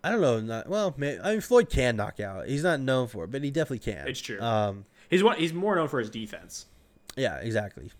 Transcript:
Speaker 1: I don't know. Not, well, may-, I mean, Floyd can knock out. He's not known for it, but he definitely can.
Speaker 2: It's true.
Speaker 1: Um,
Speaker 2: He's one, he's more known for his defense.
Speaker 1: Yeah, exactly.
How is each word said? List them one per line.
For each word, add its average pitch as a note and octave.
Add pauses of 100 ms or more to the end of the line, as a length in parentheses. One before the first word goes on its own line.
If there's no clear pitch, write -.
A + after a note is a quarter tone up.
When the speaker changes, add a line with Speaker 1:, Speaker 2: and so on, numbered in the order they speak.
Speaker 1:
I F#3
don't A3+
know. A#2
Not, A2+
well, F#3+
may-, C#3+
I G3
mean, A3
Floyd A#3+
can B2
knock G#2
out. F#2+
He's C#3+
not D#3+
known C3
for G2+
it, F#2+
but C#3
he C#3+
definitely C#3+ (140)
can. C#2+
Speaker 2:
It's C3+
true. G#2
Speaker 1:
Um, G#2 (240)
Speaker 2:
He's F#3
one, A3
he's E3
more F#3+
known D#3+
for C3+
his G#2+
defense. G#2 (500)
Speaker 1:
Yeah, G#2
exactly. G#2